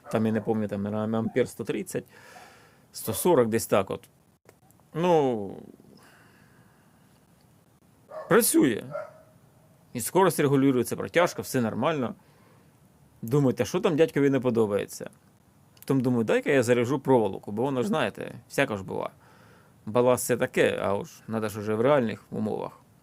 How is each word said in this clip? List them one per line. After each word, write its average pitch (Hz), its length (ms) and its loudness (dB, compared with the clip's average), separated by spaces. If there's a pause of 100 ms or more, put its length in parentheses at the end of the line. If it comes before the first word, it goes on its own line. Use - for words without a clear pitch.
(120)
Там, 113 140 2
я 110 60 0
не 110 80 -2
пам'ятаю, 107 420 -4
там, 107 340 -4
ампер 113 320 -2
сто - 160 -10
тридцять, 151 400 -8 (880)
сто - 200 -8
сорок, 127 360 4
десь 110 180 -2
так 101 240 0
от. - 100 -10 (960)
Ну, 139 600 0 (2750)
працює. 226 560 2 (1080)
І 123 80 -8
скорость 180 400 2
регулюється, 135 560 2
протяжка, 113 460 0
все - 180 -2
нормально. 117 540 -2 (1080)
Думаєте, 123 420 2
що 185 160 -4
там 190 160 2
дядькові 147 340 4
не 135 100 0
подобається? 110 680 -2 (680)
Потім 135 220 0
думаю, 120 240 2
дай-ка 240 260 0
я 139 120 4
заряжу 123 360 2
проволоку, 107 540 2
бо 110 100 -2
воно 131 200 -2
ж, 202 60 -4
знаєте, 131 460 -4 (140)
всяко 120 280 -2
ж 95 80 -8
бува. - 260 -8 (760)
Баласт 123 380 2
це 123 120 0
таке, 127 460 0
а 98 120 -2
уж - 160 -8 (180)
надо 110 200 -4
ж 104 120 -10
уже 107 140 -4
в 110 60 0
реальних 127 500 2
умовах. - 500 -6 (220)